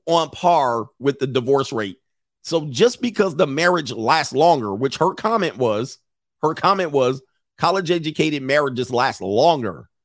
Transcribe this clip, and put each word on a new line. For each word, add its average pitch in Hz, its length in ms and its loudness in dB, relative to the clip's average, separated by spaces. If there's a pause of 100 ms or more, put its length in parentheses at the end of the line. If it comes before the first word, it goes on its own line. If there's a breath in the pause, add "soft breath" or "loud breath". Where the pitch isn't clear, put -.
on 165 240 2
par 131 560 2 (120)
with 135 220 -2
the 131 80 -2
divorce 135 460 0
rate. 104 240 -4 (480)
So 160 200 -2
just 151 360 0
because 202 360 -2
the 151 100 2
marriage 151 460 0
lasts 127 400 0
longer, 131 420 2
which 131 220 -2
her 180 160 2
comment 196 420 -2
was, 113 420 -2 (440)
her 156 120 0
comment 185 380 0
was, 135 300 0 (360)
"College-educated 160 880 -2
marriages 131 480 -2
last 123 300 0
longer." 110 680 0 (160)